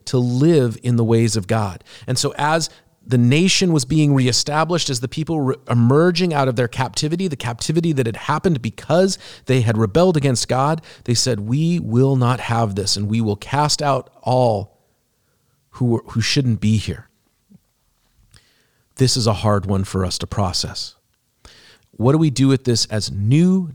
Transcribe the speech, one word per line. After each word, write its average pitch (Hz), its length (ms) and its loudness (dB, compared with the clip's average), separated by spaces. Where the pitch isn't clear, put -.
to 135 100 -4
live 127 640 2
in 120 140 0
the 117 80 2
ways 113 320 2
of 95 100 -4
God. 107 380 -4
And 127 100 -2
so - 220 -4
as 156 320 0
the 123 140 0
nation 165 540 4
was 139 120 2
being 147 300 2
reestablished, 151 760 0
as 123 120 -4
the 127 80 -6
people 160 320 -6
were 131 180 -2
emerging 160 640 4
out 139 140 0
of 127 80 0
their 120 140 -2
captivity, 156 580 -4
the 151 80 -4
captivity 160 560 -2
that 135 160 0
had 113 100 -6
happened 151 460 -2
because 175 560 0
they 127 160 2
had 110 140 0
rebelled 156 400 2
against 135 300 0
God, 143 340 -2
they 120 120 -2
said, 113 260 -2
"We 151 400 0
will 131 340 2
not 123 240 0
have 113 380 -2
this, 95 200 -2
and 101 120 -4
we 113 120 0
will 107 140 0
cast 147 480 -2
out 135 260 -2
all 117 640 -2
who, 117 300 -2
who 117 100 -2
shouldn't 123 400 -2
be 107 160 2
here." 92 320 -8
This 131 220 0
is 113 100 -2
a 110 60 2
hard 101 340 0
one 98 160 -2
for 95 220 -4
us 87 140 -6
to - 100 -6
process. - 640 -6
What 120 220 2
do 156 60 4
we 160 120 4
do 131 160 2
with 135 160 2
this 117 220 0
as 104 260 -6
New 156 640 2